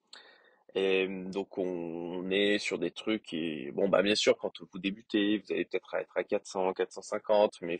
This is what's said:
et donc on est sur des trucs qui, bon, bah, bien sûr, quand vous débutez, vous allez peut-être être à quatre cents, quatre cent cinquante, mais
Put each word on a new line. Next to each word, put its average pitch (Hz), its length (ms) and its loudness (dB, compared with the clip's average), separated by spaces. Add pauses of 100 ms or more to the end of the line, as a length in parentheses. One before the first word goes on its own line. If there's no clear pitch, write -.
(760)
et 95 340 2
donc 95 480 -6
on 87 720 -4
est 101 280 4
sur 92 200 -2
des 85 120 -2
trucs 110 320 -4
qui, 78 480 -6
bon, 98 180 0
bah, 95 140 6
bien 104 140 4
sûr, - 200 4
quand - 240 -8
vous 87 180 -14
débutez, 104 600 0
vous 92 140 -8
allez 87 120 0
peut-être - 300 -6
être - 220 -4
à 90 80 0
quatre - 220 -2
cents, 92 280 0
quatre - 180 -2
cent 98 80 -12
cinquante, 104 640 2
mais 87 180 -4